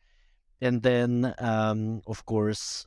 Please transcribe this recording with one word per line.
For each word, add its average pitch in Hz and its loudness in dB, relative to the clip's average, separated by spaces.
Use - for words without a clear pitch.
And 123 0
then, 120 2
um, 110 0
of - -8
course, 107 -2